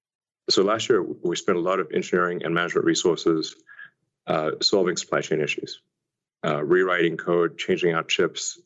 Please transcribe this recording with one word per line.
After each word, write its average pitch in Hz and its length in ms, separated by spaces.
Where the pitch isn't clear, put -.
so 101 120
last 110 260
year, 101 140
we 82 340
spent 90 220
a - 20
lot 92 180
of 90 140
engineering 90 500
and 82 120
management 85 320
resources, 82 680
uh, 78 340
solving 90 360
supply - 240
chain 78 200
issues, - 400
uh, 151 200
rewriting 90 520
code, 85 420
changing 87 340
out 80 160
chips, - 580